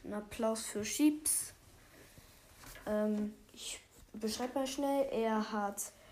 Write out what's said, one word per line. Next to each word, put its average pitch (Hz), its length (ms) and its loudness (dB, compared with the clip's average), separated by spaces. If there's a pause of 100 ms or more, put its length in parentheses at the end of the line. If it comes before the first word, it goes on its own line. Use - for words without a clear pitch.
Ein 196 80 -6
Applaus 220 540 -2
für 214 180 -4
Sheeps. - 680 2 (1300)
Ähm, 214 460 2 (220)
ich - 260 -10 (320)
beschreib 226 420 -2
mal 269 120 2
schnell. 277 440 2
Er 220 400 2
hat, 208 300 -2 (320)